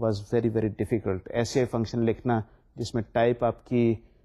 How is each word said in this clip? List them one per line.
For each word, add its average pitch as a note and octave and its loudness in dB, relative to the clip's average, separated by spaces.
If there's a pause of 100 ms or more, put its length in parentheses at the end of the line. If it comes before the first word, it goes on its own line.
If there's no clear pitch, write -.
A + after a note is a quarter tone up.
was A2+ 2
very, A2+ 0
very A2 0
difficult۔ G2+ -2 (120)
ایسے A#2+ 0
فنکشن A#2 -2
لکھنا A2+ 0 (360)
جس B2 -6
میں A2+ 0 (100)
ٹائپ A#2+ 2
آپ A2+ -4
کی A#2 2 (300)